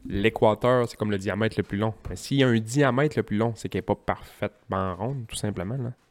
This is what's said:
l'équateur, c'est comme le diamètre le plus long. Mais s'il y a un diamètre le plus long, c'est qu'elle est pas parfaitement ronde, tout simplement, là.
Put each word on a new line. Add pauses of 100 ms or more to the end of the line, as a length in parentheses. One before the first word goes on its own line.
l'équateur,
c'est
comme
le
diamètre
le
plus
long. (160)
Mais
s'il
y
a
un
diamètre
le
plus
long,
c'est
qu'elle
est
pas
parfaitement
ronde,
tout
simplement,
là. (180)